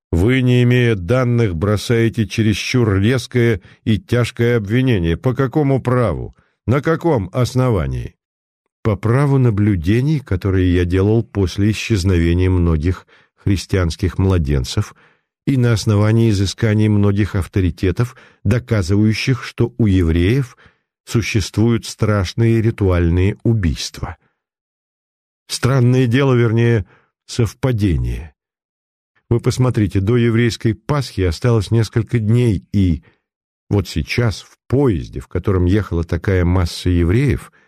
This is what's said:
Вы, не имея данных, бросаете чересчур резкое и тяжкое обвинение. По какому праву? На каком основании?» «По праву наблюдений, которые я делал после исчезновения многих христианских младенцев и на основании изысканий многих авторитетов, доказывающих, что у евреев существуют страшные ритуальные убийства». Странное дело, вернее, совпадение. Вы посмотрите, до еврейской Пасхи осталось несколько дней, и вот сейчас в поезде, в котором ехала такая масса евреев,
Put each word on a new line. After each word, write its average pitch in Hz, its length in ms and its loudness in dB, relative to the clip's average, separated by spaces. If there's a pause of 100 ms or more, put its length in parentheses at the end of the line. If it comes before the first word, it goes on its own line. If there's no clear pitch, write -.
(100)
Вы, 113 300 2
не 123 220 2
имея 120 320 2
данных, 117 600 0
бросаете 107 720 0
чересчур 107 720 0
резкое 117 600 0 (240)
и 110 140 0
тяжкое 120 580 0
обвинение. 104 640 0
По 127 160 -2
какому 135 480 0
праву? 98 520 -2 (320)
На 127 140 2
каком 160 540 0
основании?» 104 800 -2 (720)
«По 104 120 0
праву 139 420 0
наблюдений, 107 840 0
которые 92 540 0
я 90 100 2
делал 98 380 2
после 101 480 -2
исчезновения 90 800 0
многих 85 560 0 (280)
христианских 92 840 -2
младенцев 87 760 0 (520)
и 143 100 0
на 120 160 2
основании 110 580 2
изысканий 107 580 0
многих 101 460 0
авторитетов, 95 800 -2 (300)
доказывающих, 107 960 0
что - 360 -4
у 117 80 2
евреев 95 720 2 (460)
существуют 110 840 0
страшные 113 720 0
ритуальные 92 840 0
убийства». 92 760 -4 (1300)
Странное 127 600 2
дело, 131 280 2
вернее, 117 520 2 (400)
совпадение. 87 1080 -2 (960)
Вы 120 100 0
посмотрите, 117 600 0
до 107 160 0
еврейской 117 580 0
Пасхи 139 480 -4
осталось 104 480 0
несколько 113 480 0
дней, 113 540 0
и 92 300 0 (680)
вот 101 180 -2
сейчас 104 540 -4
в - 160 -20 (100)
поезде, 98 520 -2
в - 80 -16
котором 92 360 0
ехала 90 400 0
такая 90 400 -2
масса 87 460 -2
евреев, 90 640 0 (160)